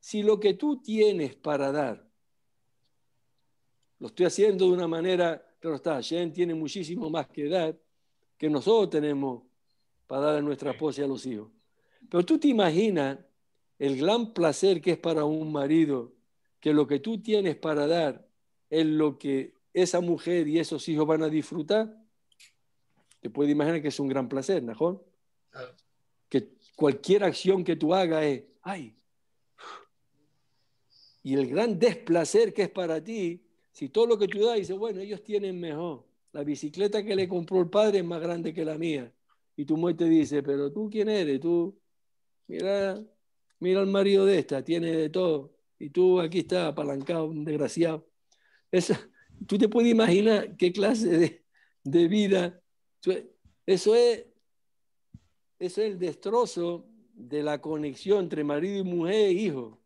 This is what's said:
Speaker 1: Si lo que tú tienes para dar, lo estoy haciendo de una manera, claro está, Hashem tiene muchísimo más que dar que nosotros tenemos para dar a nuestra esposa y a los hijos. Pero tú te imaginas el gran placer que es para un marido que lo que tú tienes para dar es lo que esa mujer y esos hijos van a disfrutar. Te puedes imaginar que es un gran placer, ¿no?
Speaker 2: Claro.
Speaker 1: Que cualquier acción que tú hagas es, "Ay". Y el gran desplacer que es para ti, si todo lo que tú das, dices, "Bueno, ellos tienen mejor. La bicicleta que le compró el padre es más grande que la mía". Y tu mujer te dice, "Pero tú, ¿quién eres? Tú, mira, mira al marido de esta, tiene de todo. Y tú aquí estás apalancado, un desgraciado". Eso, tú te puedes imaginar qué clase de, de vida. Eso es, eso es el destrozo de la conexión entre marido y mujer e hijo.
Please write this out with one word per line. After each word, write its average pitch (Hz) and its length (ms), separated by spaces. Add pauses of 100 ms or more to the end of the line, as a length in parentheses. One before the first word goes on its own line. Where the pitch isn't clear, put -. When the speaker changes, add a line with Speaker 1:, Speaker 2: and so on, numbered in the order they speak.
Speaker 1:
Si 208 220
lo 208 180
que 196 140
tú 285 280
tienes 208 540
para 139 360
dar, 135 360 (1900)
lo 226 80
estoy 180 180
haciendo 190 400
de 180 60
una 175 160
manera, 170 560 (160)
claro 160 160
está, 160 180
Hashem 160 380
tiene 170 220
muchísimo 160 560
más 156 180
que 147 200
dar 160 280 (600)
que 156 120
nosotros 180 420
tenemos 139 520 (640)
para 135 160
dar 151 140
a 147 60
nuestra 143 300
esposa 143 300
y - 20
a 139 40
los 131 180
hijos. 110 240 (580)
Pero 180 160
tú 311 140
te 302 100
imaginas 180 680 (600)
el 135 200
gran 220 340
placer 170 480
que 175 120
es 160 60
para 156 260
un 156 280
marido 143 640 (460)
que 151 120
lo 147 140
que 143 140
tú 220 200
tienes 202 360
para 147 300
dar 156 400 (440)
es 160 160
lo 156 320
que 135 360 (180)
esa 180 280
mujer 170 480
y 156 100
esos 156 300
hijos 156 180
van 160 160
a 160 60
disfrutar. 196 680 (1300)
Te 120 100
puedes 143 220
imaginar 151 300
que 147 60
es 135 100
un 143 100
gran 135 200
placer, 135 340
¿no? 156 400 (480)
Speaker 2:
Claro. 127 240 (540)
Speaker 1:
Que - 220 (260)
cualquier 165 480
acción 185 400
que 175 100
tú 151 180
hagas 165 320
es, 139 200 (180)
"Ay". 175 320 (2250)
Y 135 100
el 135 140
gran 190 300
desplacer 180 760
que 208 80
es 180 80
para 165 320
ti, 180 400 (300)
si - 160
todo 226 180
lo 233 120
que 202 100
tú 202 160
das, 233 120
dices, 185 200
"Bueno, 202 240
ellos 202 220
tienen 196 380
mejor. 160 460 (260)
La 147 120
bicicleta 170 600
que 208 120
le 190 120
compró 180 320
el 170 80
padre 202 300
es 180 60
más 170 160
grande 170 340
que 165 100
la 156 140
mía". 151 340 (440)
Y 147 80
tu 156 120
mujer 165 200
te 170 80
dice, 151 380
"Pero 139 300
tú, 214 160
¿quién 214 200
eres? 160 320
Tú, 170 360 (720)
mira, 196 560 (560)
mira 185 220
al 196 80
marido 196 380
de 196 120
esta, 139 260
tiene 170 280
de 156 180
todo. 160 460 (240)
Y 143 100
tú 180 300
aquí 165 200
estás 175 280
apalancado, 156 580
un 156 180
desgraciado". 156 640 (640)
Eso, 180 240 (520)
tú 196 120
te 214 100
puedes 240 220
imaginar 214 680
qué 180 160
clase 214 360
de, 165 360 (380)
de 170 260
vida. 196 540 (1040)
Eso 190 300
es, 240 320 (1300)
eso 180 240
es 220 100
el 185 60
destrozo 175 880 (280)
de 135 280
la 147 180
conexión 156 640
entre 156 200
marido 160 340
y 190 60
mujer 175 300
e 208 180
hijo. 147 540